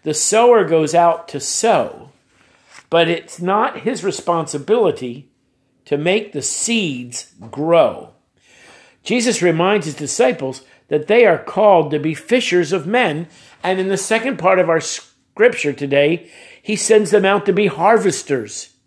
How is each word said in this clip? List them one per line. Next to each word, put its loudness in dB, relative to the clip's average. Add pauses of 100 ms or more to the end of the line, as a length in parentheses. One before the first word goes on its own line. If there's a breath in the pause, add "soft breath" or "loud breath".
The -4
sower 4
goes 0
out 2
to -10
sow, -2 (800 soft breath)
but 4
it's -8
not -2
his -6
responsibility -4 (540)
to -2
make -2
the -8
seeds -6 (200)
grow. 2 (920 soft breath)
Jesus -2
reminds 2
his -8
disciples -4 (260 soft breath)
that -2
they 4
are 4
called 2
to -2
be -4
fishers 0
of -4
men, -2 (340 soft breath)
and -2
in -4
the -2
second -4
part 2
of 2
our 0
scripture -2
today, 0 (320 loud breath)
he -6
sends 2
them 4
out 2
to 2
be 2
harvesters -2 (120)